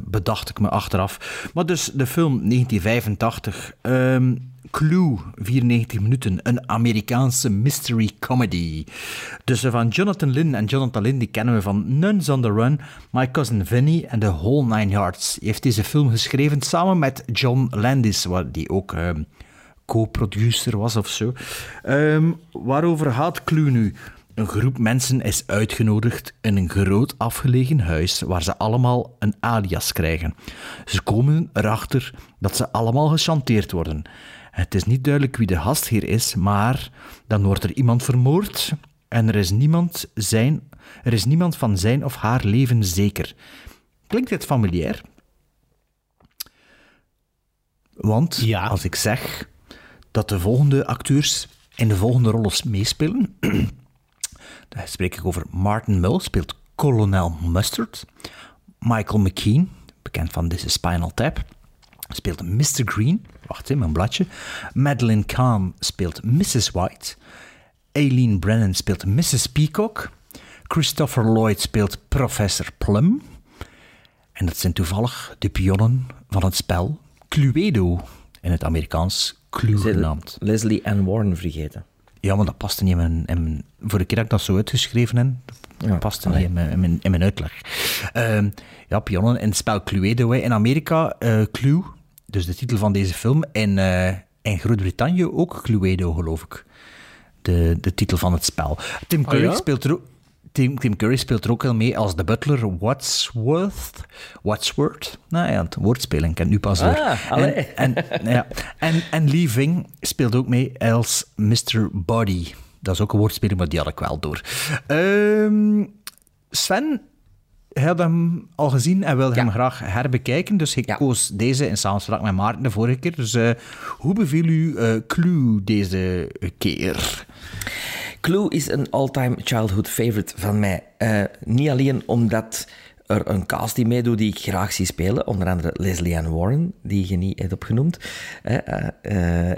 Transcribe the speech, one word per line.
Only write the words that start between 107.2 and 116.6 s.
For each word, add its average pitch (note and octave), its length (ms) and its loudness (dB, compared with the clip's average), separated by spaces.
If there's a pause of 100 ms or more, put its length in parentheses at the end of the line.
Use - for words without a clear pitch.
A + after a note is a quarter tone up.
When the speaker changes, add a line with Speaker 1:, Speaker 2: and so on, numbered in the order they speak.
Speaker 3:
allee. D3 240 2
Speaker 1:
En, C3 560 -2
en, - 200 -4
ja. B2 160 2 (320)
En, D#3+ 320 0
en D#3 200 2
Lee D#3+ 200 2
Ving C#3+ 360 0 (140)
speelt A#2+ 340 0
ook B2 140 2
mee B2+ 300 0
als A#2 460 2 (100)
mister G#2+ 580 2
Body. G2 540 -2 (340)
Dat F#2+ 140 -2
is F2 60 0
ook G#2 120 0
een G#2+ 60 4
woordspeling, G#2 400 2
maar F2 100 0
die D#2+ 100 -2
had C#2+ 100 -2
ik - 100 -6
wel - 200 -4
door. D2 220 -6 (460)
Ehm, G#3 1000 4 (640)
Sven, C4 500 0 (720)